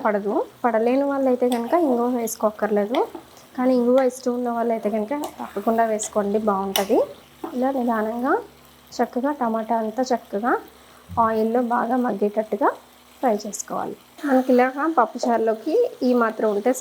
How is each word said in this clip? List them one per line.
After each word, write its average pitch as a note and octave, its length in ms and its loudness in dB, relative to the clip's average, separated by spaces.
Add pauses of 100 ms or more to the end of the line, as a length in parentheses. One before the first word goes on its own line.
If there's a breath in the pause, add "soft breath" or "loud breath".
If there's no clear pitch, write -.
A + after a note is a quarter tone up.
పడదు. G#3 280 0 (300)
పడలేని A#3+ 480 2
వాళ్ళైతే B3+ 360 2 (100)
కనుక A#3 160 -2 (160)
ఇంగువ A#3+ 180 2 (140)
వేసుకోక్కర్లేదు, G#3+ 800 0 (560 loud breath)
కానీ B3+ 220 2
ఇంగువ B3 300 4
ఇష్టం B3 280 -4
ఉన్న B3 200 -4
వాళ్ళైతే A3+ 380 -2
కనుక G#3+ 180 -4 (280)
తప్పకుండా A3+ 500 0
వేసుకోండి, G#3 480 -2 (100)
బాగుంటుంది. G3 480 0 (580)
ఇలా B3+ 220 0
నిదానంగా A#3 560 -2 (640)
చక్కగా B3+ 340 -2 (100)
టమాటా A3+ 420 -2
అంతా A3 260 -4
చక్కగా A#3 420 -2 (760 loud breath)
ఆయిల్లో A3 360 2 (140)
బాగా A#3+ 200 0 (100)
మగ్గేటట్టుగా G#3 640 0 (500)
ఫ్రై A#3 240 2
చేసుకోవాలి. - 520 -8 (300)
మనకి C4 300 4
ఇలాగా C4 280 2 (140)
పప్పుచారులోకి A3+ 800 0 (320)
ఈ - 20 4 (140)
మాత్రం A3 320 0
ఉంటే G#3 260 0